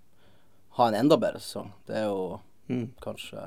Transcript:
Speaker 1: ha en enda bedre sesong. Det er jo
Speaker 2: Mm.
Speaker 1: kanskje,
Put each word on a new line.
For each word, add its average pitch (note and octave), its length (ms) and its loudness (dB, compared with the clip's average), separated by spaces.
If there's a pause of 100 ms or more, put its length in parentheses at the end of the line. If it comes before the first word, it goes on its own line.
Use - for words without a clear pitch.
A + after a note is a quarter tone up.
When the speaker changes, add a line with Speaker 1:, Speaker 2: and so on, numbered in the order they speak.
(760)
Speaker 1:
ha A#2+ 140 6
en G#2 80 2
enda D3 200 6
bedre E2 240 -2
sesong. G2+ 300 -12 (140)
Det A2 160 -4
er G#2+ 80 -2
jo F#2 280 -4 (280)
Speaker 2:
Mm. B2 240 -4 (100)
Speaker 1:
kanskje, - 460 -12